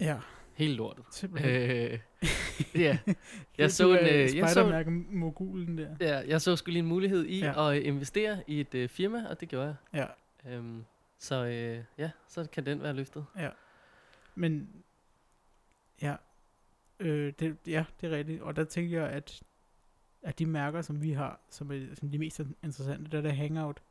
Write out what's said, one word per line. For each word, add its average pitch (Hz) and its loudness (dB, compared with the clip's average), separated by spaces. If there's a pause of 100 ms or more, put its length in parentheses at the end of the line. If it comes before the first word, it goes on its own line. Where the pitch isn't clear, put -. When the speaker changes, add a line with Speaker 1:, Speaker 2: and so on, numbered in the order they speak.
Speaker 1:
Ja. 151 0 (340)
Speaker 2:
Hele 151 0
lortet. 113 -6
Speaker 1:
Simpelthen. 156 0 (180)
Speaker 2:
Øh, 120 -2 (760)
ja. 165 6 (300)
Speaker 1:
<laughs> - -12
Speaker 2:
Jeg 147 6
Speaker 1:
Du - 2
Speaker 2:
så 180 8
en, 180 10
Speaker 1:
er 170 6
Speaker 2:
øh, 143 6
jeg 165 4
så 170 6
Speaker 1:
Spejdermærke-mogulen 170 2
der. 151 -8
Speaker 2:
Ja, 147 2
jeg 156 4
så 175 4
sgu - -4
lige 170 2
en 165 2
mulighed 185 4
i 185 -2
Speaker 1:
Ja. 151 2
Speaker 2:
at, 143 4
øh, 139 0
investere 180 0
i 147 -2
et, 135 -6
øh, 123 0
firma, 214 -4
og 165 -10
det 165 -10
gjorde 131 -4 (260)
jeg. 143 -2 (380)
Speaker 1:
Ja. 123 -12
Speaker 2:
Øhm, 117 -10 (340)
så, 127 -2
øh, 117 -4 (140)
ja, 160 -4 (180)
så 165 -8
kan 139 -4
den 143 -4
være 147 -4
løftet. 135 -8 (100)
Speaker 1:
Ja. 160 -6 (840)
Men... 160 -2 (1300)
Ja. 143 -2 (840)
Øh, 151 -2
det, 160 -4 (100)
ja, 160 -2 (160)
det 165 -4
er 151 0
rigtigt. 156 -6
Og 151 -8
der 160 0
tænker 170 -2
jeg, 143 -2
at, - -10 (800)
at - -8
de 165 -2
mærker, 156 -2
som 147 -6
vi 156 0
har, 139 -6 (100)
som 143 -12
er 135 -8
sådan 143 -8
de 147 -2
mest 156 -6
in-, 147 -10
interessante, 139 -8
der 156 -2
er 147 -2
det 147 -2
Hangout, 151 -4